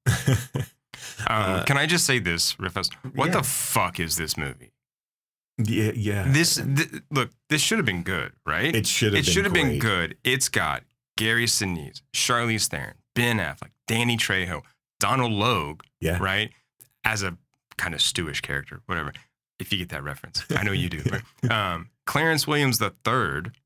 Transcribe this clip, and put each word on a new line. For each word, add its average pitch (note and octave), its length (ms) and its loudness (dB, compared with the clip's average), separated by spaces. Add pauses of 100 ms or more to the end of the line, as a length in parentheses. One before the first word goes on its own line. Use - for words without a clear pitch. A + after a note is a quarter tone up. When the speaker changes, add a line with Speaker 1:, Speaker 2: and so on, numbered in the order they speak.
Speaker 1:
<laughs> - 600 2 (640)
Speaker 2:
Um, G#2+ 160 2 (160)
Speaker 1:
Uh, - 40 -2
Speaker 2:
can C#3 140 2
I C#3+ 80 2
just E3 220 2
say C3 100 4
this, F2 380 0
Riffus? F#2 360 -4 (220)
What C3 140 0
Speaker 1:
yeah. F3+ 60 0
Speaker 2:
the F#3+ 100 2
fuck - 560 0
is E2 180 -2
this D#2 180 -4
movie? C2+ 360 -10 (880)
Speaker 1:
Yeah, G#2+ 340 2
yeah. G2+ 340 -2
Speaker 2:
This, D3+ 280 4
th-, - 560 -2
look, B2+ 180 0 (200)
this D3+ 120 2
should - 160 2
have F#3+ 80 2
been F2+ 160 -2
good, E2+ 300 -2 (160)
right? G2 280 0
Speaker 1:
It A2 120 0
should G#2+ 260 2
have G2+ 80 4
Speaker 2:
It - 60 2
Speaker 1:
been E3+ 60 4
Speaker 2:
should G3 120 2
have F#3+ 80 0
been E3 140 4 (100)
Speaker 1:
great. - 40 -2
Speaker 2:
good. F#2 420 0
It's B2+ 260 2
got D2+ 340 -2 (320)
Gary A2+ 300 2
Sinise, F2 560 -2 (140)
Charlize A#2 520 0
Theron, - 280 -8 (180)
Ben A#2+ 240 2
Affleck, D2+ 320 -4 (180)
Danny A#2 300 2
Trejo, F2+ 460 0 (360)
Donald A#2 340 2
Logue, G2+ 500 0 (180)
Speaker 1:
Yeah. E2 180 0
Speaker 2:
right? G2 300 -2 (540)
As A2 180 -2
a F2+ 160 -4 (400)
kind F2 160 -2
of D2+ 80 -2
stewish D#2 400 -2
character, - 460 -6
whatever, D#2 260 -4 (460)
if - 120 -6
you G#2 60 0
get F2 120 -6
that D2+ 140 -8
reference. - 420 -8 (120)
I - 60 0
know G#2 80 0
you F#2 180 0
do. D#2 140 -8
Speaker 1:
<laughs> - 400 -4
Speaker 2:
But, A#2 80 2
um, F#2 380 -2 (180)
Clarence D#3 400 2
Williams D3 320 2
the G#2 100 2 (160)
third. G#2+ 460 0 (140)